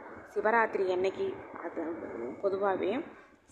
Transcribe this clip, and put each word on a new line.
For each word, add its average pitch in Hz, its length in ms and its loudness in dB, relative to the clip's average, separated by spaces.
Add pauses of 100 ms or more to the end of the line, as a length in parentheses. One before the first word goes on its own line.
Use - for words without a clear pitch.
(340)
சிவராத்திரி 208 580 4
அன்னைக்கு 190 420 2 (280)
அது 170 200 -4 (600)
பொதுவாவே 196 600 2 (480)